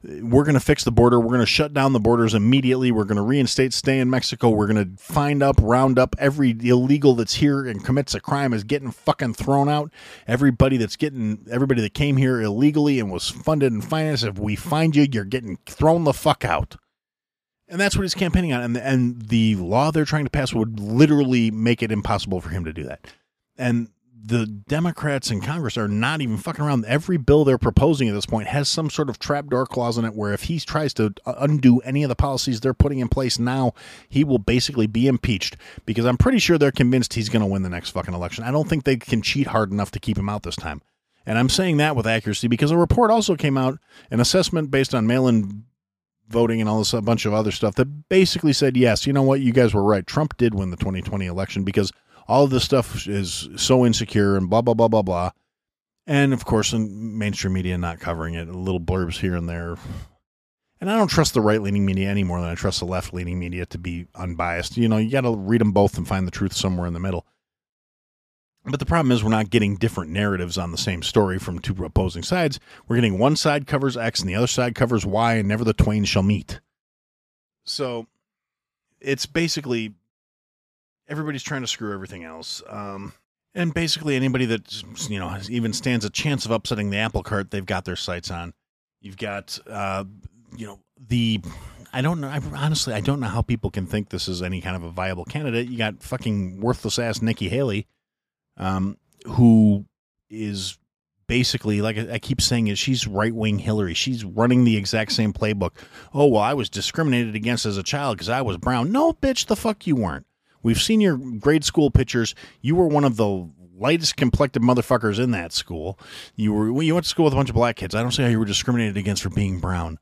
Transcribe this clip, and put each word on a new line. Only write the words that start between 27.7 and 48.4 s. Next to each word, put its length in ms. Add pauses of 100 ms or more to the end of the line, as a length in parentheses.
at 60
this 120
point 220
has 220
some 200
sort 200
of 100
trapdoor 460
clause 320
in 80
it 100
where 160
if 120
he 180
tries 320
to 100
u-, 80 (140)
undo 540
any 240
of 60
the 60
policies 460
they're 120
putting 260
in 100
place 280
now, 360 (340)
he 160
will 140
basically 500
be 200
impeached, 500 (280)
because 200
I'm 100
pretty 240
sure 180
they're 140
convinced 440
he's 120
gonna 200
win 160
the 60
next 200
fucking 240
election. 320
I 60
don't 180
think 160
they 100
can 260
cheat 260
hard 260
enough 180
to 80
keep 180
him 120
out 140
this 120
time. 260 (440)
And 120
I'm 120
saying 280
that 200
with 100
accuracy 400
because 240
a 60
report 340
also 240
came 220
out, 200 (320)
an 120
assessment 500
based 240
on 100
mail-in 600 (640)
voting 320
and 80
all 100
this, 140
a 80
bunch 240
of 80
other 180
stuff 240
that 320
basically 460